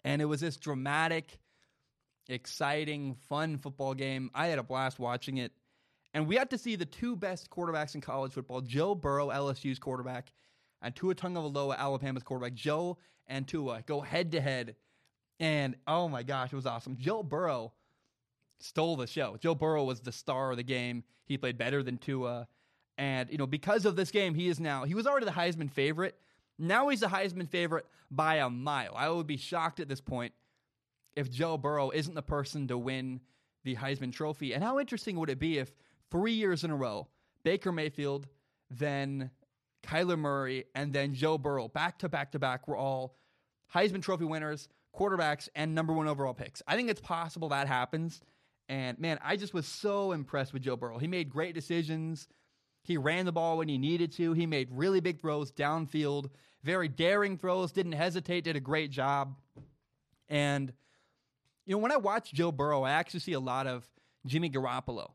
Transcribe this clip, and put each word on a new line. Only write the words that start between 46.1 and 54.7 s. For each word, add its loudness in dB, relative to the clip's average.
picks. -10
I 4
think 2
it's 0
possible -2
that 2
happens. 0
And, -2
man, 0
I 0
just -6
was -2
so 0
impressed -2
with -6
Joe 0
Burrow. -6
He -2
made -2
great -4
decisions. -2
He 0
ran 2
the 0
ball 2
when 0
he 2
needed 2
to. 2
He 4
made 0